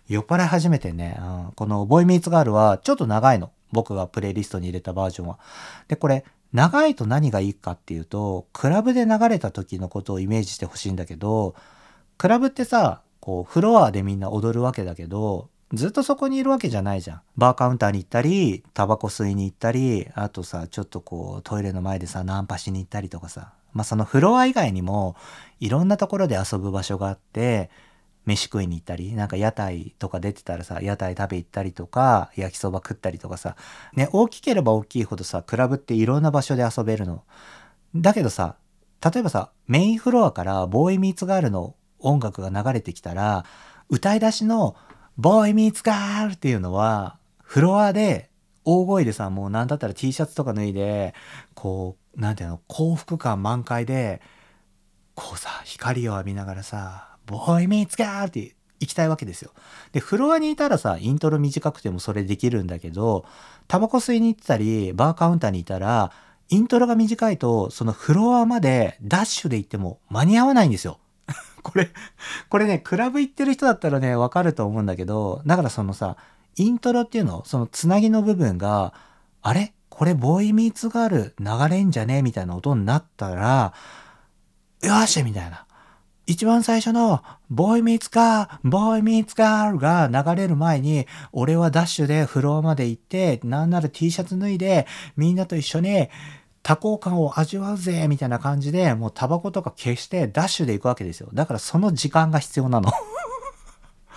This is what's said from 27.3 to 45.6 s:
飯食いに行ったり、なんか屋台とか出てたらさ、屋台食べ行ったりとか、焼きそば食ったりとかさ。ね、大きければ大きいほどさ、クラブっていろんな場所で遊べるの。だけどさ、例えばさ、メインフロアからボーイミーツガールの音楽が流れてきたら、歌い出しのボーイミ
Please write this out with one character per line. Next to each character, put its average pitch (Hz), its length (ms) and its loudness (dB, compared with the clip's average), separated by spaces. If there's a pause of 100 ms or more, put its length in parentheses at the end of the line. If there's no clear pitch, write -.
飯 104 200 0
食 101 180 -4
い 92 40 -2
に 85 100 -4
行 82 40 -10
っ - 20 -20
た 87 120 -10
り、 92 180 -10
な 107 120 -4
ん - 20 -8
か 92 100 -6
屋 107 140 0
台 92 480 -8
と 98 100 -6
か 90 100 -6
出 101 140 -4
て - 100 -16
た 87 140 -8
ら 85 60 -12
さ、 85 180 -10
屋 101 140 -4
台 92 200 -6
食 98 160 -6
べ 92 60 -4
行 85 80 -8
っ - 40 -20
た 101 120 -6
り 95 100 -6
と 87 140 -12
か、 123 500 2
焼 95 200 -6
き - 20 -12
そ 98 140 -4
ば 92 80 -4
食 - 160 -10
っ - 20 -20
た - 140 -6
り 85 80 -12
と 90 100 -14
か 90 80 -10
さ。 - 180 -10 (400)
ね、 139 160 0
大 220 160 4
き - 120 -10
け 254 160 0
れ 180 80 2
ば 113 80 4
大 110 120 2
き - 180 -6
い - 20 0
ほ 104 120 -6
ど 92 80 -10
さ、 90 200 -6
ク - 120 -6
ラ 127 120 2
ブ 135 80 0
っ - 20 -4
て - 160 -6
い 110 100 4
ろ 127 160 2
ん 151 40 2
な 156 80 2
場 139 100 2
所 135 140 -2
で 127 80 2
遊 131 200 -2
べ 110 140 0
る 104 80 -4
の。 87 180 -8 (720)
だ 170 200 4
け 202 80 0
ど 113 80 0
さ、 85 240 -4 (480)
例 170 180 2
え - 20 -2
ば 180 60 2
さ、 95 220 -4 (160)
メ 139 160 4
イ 214 100 4
ン 220 60 -2
フ 247 120 0
ロ 240 140 4
ア 151 60 2
か 90 120 -6
ら 95 220 0
ボ 120 240 2
ー 196 60 0
イ - 20 0
ミ 190 160 0
ー 180 40 -10
ツ 180 100 -6
ガ 190 100 0
ー 185 60 2
ル 117 80 0
の 92 240 -6 (240)
音 143 200 2
楽 107 220 -6
が 95 80 -6
流 107 240 -2
れ 113 80 -2
て 87 120 -10
き - 80 -16
た 87 120 -12
ら、 98 320 -2 (440)
歌 196 260 2
い 220 40 2
出 220 120 2
し 214 140 -4
の 214 300 0 (420)
ボ 202 280 6
ー 208 40 2
イ 214 40 2
ミ 220 180 4